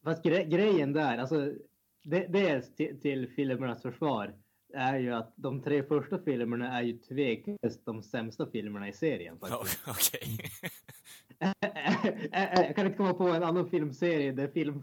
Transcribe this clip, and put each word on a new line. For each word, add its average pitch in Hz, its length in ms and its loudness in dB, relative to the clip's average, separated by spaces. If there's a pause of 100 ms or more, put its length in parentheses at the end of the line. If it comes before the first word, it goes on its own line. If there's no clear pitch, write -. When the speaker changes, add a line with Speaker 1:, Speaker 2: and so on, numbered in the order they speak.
Speaker 1:
fast 160 200 -2
gre-, 175 260 4
grejen 170 440 4
där, 143 240 2
alltså, 139 360 0 (500)
det, 175 240 0
dels 175 480 2
till, 143 260 -4
till 135 340 0
filmernas 127 460 0
försvar, 117 540 -2 (380)
är 135 260 2
ju 123 140 0
att 117 220 -4
de 135 280 -4
tre 143 200 4
första 147 360 0
filmerna 123 580 0
är 120 40 0
ju 120 160 0
tveklöst 131 880 -2
de 113 180 -6
sämsta 113 480 -4
filmerna 104 380 -6
i 101 40 -10
serien, 87 460 -2
faktiskt. 101 460 -4
Speaker 2:
Ja, 131 60 -8
<laughs> 110 60 -4
okej. - 540 -2 (880)
Speaker 1:
<laughs> 185 120 0 (800)
Jag 180 440 4
kan 202 100 2
inte 190 120 0
komma 190 160 2
på 180 140 2
en 170 160 4
annan 175 260 2
filmserie 151 640 0
där 139 160 -2
film 143 360 -2